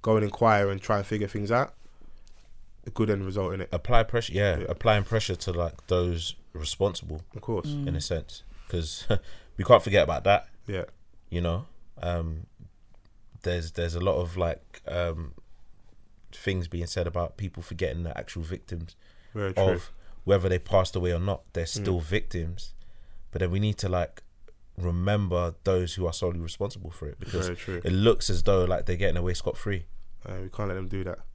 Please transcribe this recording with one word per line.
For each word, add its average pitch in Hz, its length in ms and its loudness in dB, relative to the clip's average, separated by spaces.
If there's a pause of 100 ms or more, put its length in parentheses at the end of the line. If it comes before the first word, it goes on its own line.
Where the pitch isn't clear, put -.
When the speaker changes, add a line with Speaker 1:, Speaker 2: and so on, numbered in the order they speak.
Speaker 1:
go 110 140 4
and 107 80 4
inquire 104 460 4
and 98 100 -4
try 107 180 0
and 98 80 -4
figure 104 220 -2
things 104 240 -4
out, 127 220 0 (1120)
a - 40 -10
good 107 200 0
end 98 140 0
result 95 300 -2
in 95 60 -6
it. - 100 -6
Speaker 2:
Apply 117 320 6
pressure, - 300 0
yeah, 95 260 4
Speaker 1:
Yeah. 95 100 -4
Speaker 2:
applying 104 360 4
pressure 104 320 0
to, - 160 -4
like, 85 340 -4
those 90 480 2 (200)
responsible, 80 680 -2 (140)
Speaker 1:
Of 104 60 -10
course. 110 260 -4
Speaker 3:
Mm. 143 200 -4
Speaker 2:
in 82 80 -2
a 80 40 -2
sense, - 420 -6 (260)
'cause 85 400 -4
<laughs> - 480 -2
we 95 80 -2
can't 117 180 10
forget 98 200 4
about 73 220 0
that. 101 240 4 (180)
Speaker 1:
Yeah. 92 180 -4 (460)
Speaker 2:
You 85 100 -2
know, 87 260 -2 (360)
um, 82 440 -4 (960)
there's, 87 300 -4
there's 85 220 -4
a 87 60 -4
lot 92 160 2
of, 87 200 -2
like, - 520 -4
um, 82 440 -4 (1000)
things 92 340 -4
being 85 200 -6
said 85 200 -2
about 87 300 -4
people 90 260 -8
forgetting 82 400 -4
the 80 160 -6
actual - 240 -8
victims 82 540 -10 (380)
Speaker 1:
Very 101 200 -2
true. 98 100 4
Speaker 2:
of 90 260 2 (340)
whether 92 240 6
they 90 100 4
passed - 380 4
away 90 160 2
or 87 80 2
not. 98 220 -2 (100)
They're 85 120 -2
Speaker 1:
Mm. 80 40 -6 (140)
Speaker 2:
still 92 180 2
victims, 85 720 -2 (580)
but - 100 -6
then 90 120 2
we 98 80 0
need 107 180 0
to, 95 100 -4
like, 90 340 -2 (540)
remember 87 760 0 (100)
those 92 300 2
who 90 120 -2
are 82 60 0
solely 87 280 -2
responsible 87 500 -6
for - 180 -10
it, - 120 -12
because 95 260 -2
Speaker 1:
Very 87 100 -4
true. 87 280 -6
Speaker 2:
it 98 80 2
looks 101 380 6
as 92 120 6
though, 95 220 8
like, 90 220 2
they're 92 100 2
getting 87 200 4
away 87 180 2
scot-free. - 500 -2 (420)
Speaker 1:
Uh, 92 160 -8
we 92 80 -8
can't 104 180 -4
let 92 60 -2
them 95 140 -4
do 98 160 -4
that. - 140 -6 (160)